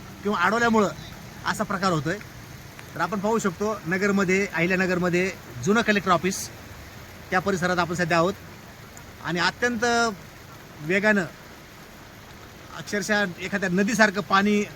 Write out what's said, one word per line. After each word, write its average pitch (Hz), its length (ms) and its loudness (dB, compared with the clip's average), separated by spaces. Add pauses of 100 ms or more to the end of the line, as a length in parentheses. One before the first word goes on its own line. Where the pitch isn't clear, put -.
(220)
किंवा 202 160 -2
अडवल्यामुळं 220 500 4 (580)
असा 196 180 -2
प्रकार 190 280 0
होतोय. 160 260 0 (760)
तर 151 60 -6
आपण 180 180 -2
पाहू 214 200 2
शकतो, 208 480 -2
नगरमध्ये, 196 600 2
अहिल्यानगरमध्ये 180 840 2 (320)
जुनं 208 160 4
कलेक्टर 208 300 2
ऑफिस, 180 380 0 (840)
त्या 185 100 2
परिसरात 180 380 0
आपण 175 160 0
सध्या 170 220 2
आहोत. 175 180 4 (880)
आणि 170 160 -2
अत्यंत 233 440 0 (960)
वेगानं, 196 440 4 (1500)
अक्षरशः 208 480 0 (160)
एखाद्या 190 280 -2
नदीसारखं 202 520 4
पाणी 202 440 4 (120)